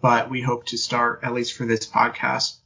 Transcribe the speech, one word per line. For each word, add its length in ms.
but 280
we 120
hope 260
to 100
start, 460
at 100
least 200
for 120
this 200
podcast 680